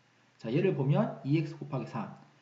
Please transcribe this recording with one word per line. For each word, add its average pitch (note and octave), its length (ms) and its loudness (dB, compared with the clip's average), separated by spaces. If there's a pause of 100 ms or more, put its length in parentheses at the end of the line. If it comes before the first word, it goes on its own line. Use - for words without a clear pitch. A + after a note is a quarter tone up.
(380)
자, A2+ 140 -6
예를 F3 240 4
보면 D3+ 480 2
이 C#3+ 140 2
엑스 D#3 200 -2
곱하기 A#2+ 280 -6
삼. G2+ 340 -8 (220)